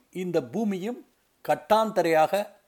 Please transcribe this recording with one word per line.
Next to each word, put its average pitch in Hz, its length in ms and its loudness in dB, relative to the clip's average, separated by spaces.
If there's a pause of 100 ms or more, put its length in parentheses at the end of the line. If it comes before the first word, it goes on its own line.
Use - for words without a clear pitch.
(120)
இந்த 175 320 -2
பூமியும் 202 600 -4 (440)
கட்டாந்தரையாக 185 960 2 (200)